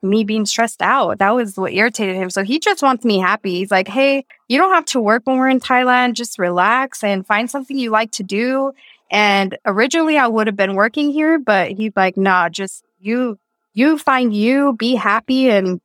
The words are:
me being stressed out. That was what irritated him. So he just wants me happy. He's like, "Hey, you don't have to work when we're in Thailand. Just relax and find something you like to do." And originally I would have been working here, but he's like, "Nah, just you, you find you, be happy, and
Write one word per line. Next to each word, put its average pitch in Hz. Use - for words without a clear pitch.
me 208
being 214
stressed -
out. 202
That 196
was 220
what 185
irritated 208
him. 185
So 196
he 233
just 392
wants 262
me 208
happy. 180
He's 196
like, 190
"Hey, 269
you 240
don't 381
have 339
to -
work 220
when 262
we're 262
in 262
Thailand. 247
Just 233
relax 202
and 196
find 220
something 277
you 240
like 220
to 214
do." 254
And 196
originally 294
I 262
would 220
have 208
been 196
working 247
here, 311
but 208
he's 214
like, 185
"Nah, 185
just 190
you, 226
you 285
find 254
you, 262
be 233
happy, 226
and 190